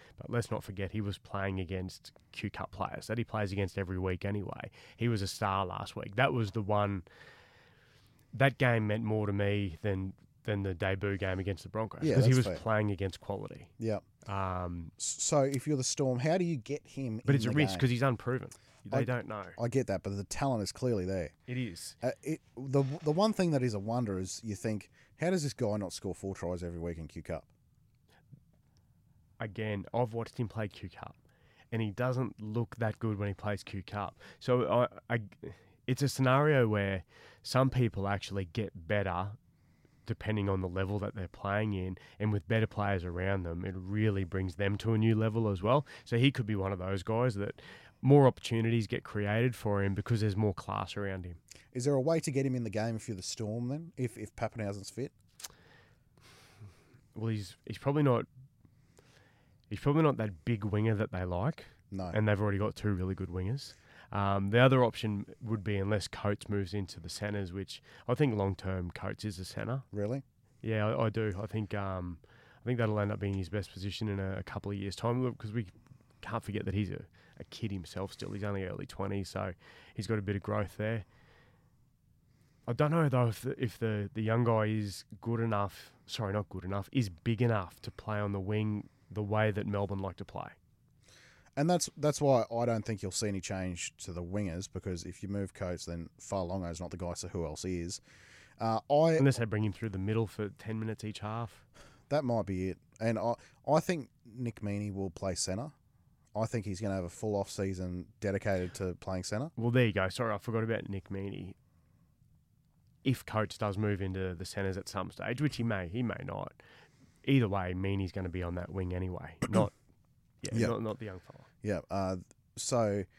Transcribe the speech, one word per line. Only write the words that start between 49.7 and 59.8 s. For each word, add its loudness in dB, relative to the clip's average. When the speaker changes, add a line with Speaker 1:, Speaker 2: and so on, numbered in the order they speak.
Speaker 1:
him 2
because 0
there's 2
more 4
class -6
around -4
him. -10
Speaker 2:
Is -2
there 4
a 4
way 2
to -2
get 2
him 0
in -2
the -2
game 0
if -8
you're -4
the -8
Storm -4
then, -6
if, -2
if -10
Pappenhausen's -4
fit? -8
Speaker 1:
Well, -2
he's, -4
he's -8
probably 2
not, 4
he's -6
probably 4